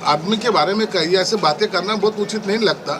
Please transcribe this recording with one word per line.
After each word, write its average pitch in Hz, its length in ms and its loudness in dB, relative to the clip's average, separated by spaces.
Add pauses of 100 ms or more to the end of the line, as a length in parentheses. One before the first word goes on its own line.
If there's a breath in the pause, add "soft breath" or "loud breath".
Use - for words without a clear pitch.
आदमी 160 300 0
के 233 120 -2
बारे 180 240 2
में 220 140 0
कही 175 280 0
ऐसे 185 240 2
बातें 160 320 2
करना 185 240 -2
बहुत 208 240 0
उचित 202 280 -4
नहीं 208 120 0
लगता। 156 400 0